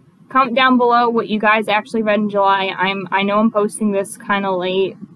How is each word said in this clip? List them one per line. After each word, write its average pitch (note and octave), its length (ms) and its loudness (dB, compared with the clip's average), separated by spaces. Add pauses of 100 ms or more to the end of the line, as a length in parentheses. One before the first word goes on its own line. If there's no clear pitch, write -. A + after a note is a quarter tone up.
(280)
comment B3+ 280 0
down B3+ 220 4
below A#3+ 300 4
what A#3 200 -2
you G#3+ 100 -2
guys G#3+ 300 2
actually G#3+ 340 -2
read G#3 180 0
in G#3 100 -2
July. G3 460 0
I'm, F#3+ 340 -4
I G3 120 0
know G3+ 160 0
I'm A3 120 4
posting G#3 420 -2
this G3 240 -4
kinda G3 360 -2
late, F#3 440 -2 (200)